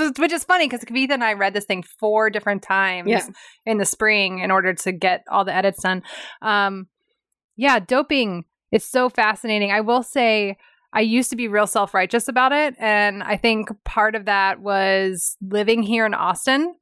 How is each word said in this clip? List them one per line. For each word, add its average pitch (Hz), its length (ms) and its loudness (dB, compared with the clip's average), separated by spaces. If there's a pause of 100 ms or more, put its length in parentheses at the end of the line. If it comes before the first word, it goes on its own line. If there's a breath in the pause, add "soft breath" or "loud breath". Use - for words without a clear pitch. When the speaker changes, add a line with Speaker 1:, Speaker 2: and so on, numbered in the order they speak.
(200)
Speaker 1:
which 330 120 2
is 339 120 -4
funny 349 260 2
'cause 240 120 -6
Kavitha 254 300 -2
and 254 120 0
I 220 100 2
read 196 200 0
this 208 120 -4
thing 185 180 -4
four 214 460 0
different 202 320 -2
times 190 480 0
Speaker 2:
Yeah. 220 160 0 (400 loud breath)
Speaker 1:
in 220 120 0
the 196 80 0
spring 196 540 0
in 185 120 -2
order 185 220 2
to 185 180 -4
get 185 380 -2
all 196 140 2
the 185 120 -4
edits 190 260 0
done. 185 220 -2 (380 loud breath)
Um, 196 460 -2 (680)
yeah, 254 220 2
doping 247 680 0 (260)
is - 140 0
so 254 240 0
fascinating. 214 640 0
I 208 100 2
will 233 220 0
say 214 540 0 (380 soft breath)
I 220 60 2
used 226 300 2
to 247 40 -6
be 233 120 -4
real 208 180 2
self-righteous 202 640 0
about 262 240 2
it. 294 260 0
And 208 460 2
I 208 120 -2
think 214 340 0 (140)
part 214 300 0
of 208 120 -8
that 196 340 0
was 190 840 0
living 208 400 0
here 220 240 0
in 208 80 -2
Austin 262 680 -2